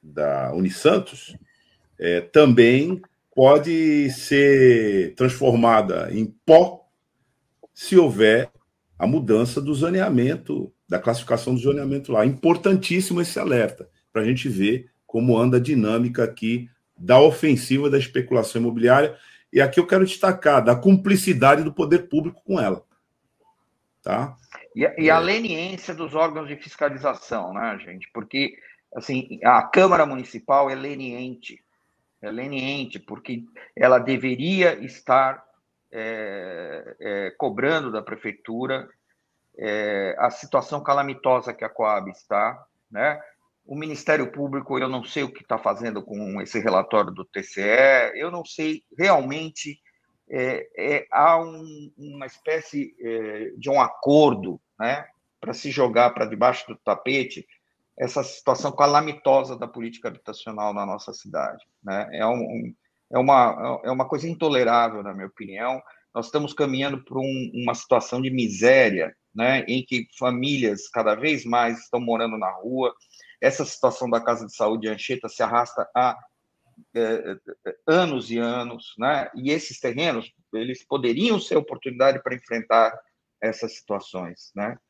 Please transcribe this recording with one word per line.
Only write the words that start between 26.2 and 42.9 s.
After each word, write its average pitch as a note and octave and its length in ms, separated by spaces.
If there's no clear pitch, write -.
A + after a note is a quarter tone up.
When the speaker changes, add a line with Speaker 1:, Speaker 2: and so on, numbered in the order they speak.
Speaker 2:
de C#3+ 80
fiscalização, C3 1000
né, G#2+ 300
gente? F2+ 300
Porque, C3+ 420
assim, B2+ 480
a A#2 200
Câmara F3+ 420
Municipal C3+ 640
é C3+ 60
leniente. B2+ 840
É G#2+ 100
leniente, C3 680
porque A#2+ 440
ela B2+ 240
deveria C3 840
estar, C3 580
é, F#2+ 1120
é, G2+ 360
cobrando C3+ 540
da G#2+ 100
prefeitura, A#2 840
é, G#2 600
a B2 120
situação C#3+ 520
calamitosa C3+ 720
que A2+ 120
a A2 40
Coab G#2 400
está, G#2+ 540
né? C#3+ 300